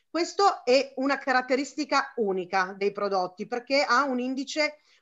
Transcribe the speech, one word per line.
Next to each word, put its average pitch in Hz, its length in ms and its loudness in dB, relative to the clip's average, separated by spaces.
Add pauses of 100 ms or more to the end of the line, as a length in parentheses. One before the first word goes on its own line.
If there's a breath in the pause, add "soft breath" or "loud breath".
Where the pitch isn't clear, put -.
Questo 349 560 0
è 262 320 2
una 269 220 0
caratteristica 269 1000 0
unica 190 600 -2
dei 202 160 0
prodotti, 196 560 -2
perché 254 340 0
ha 254 220 4
un 254 160 -2
indice, 277 600 -4 (220 soft breath)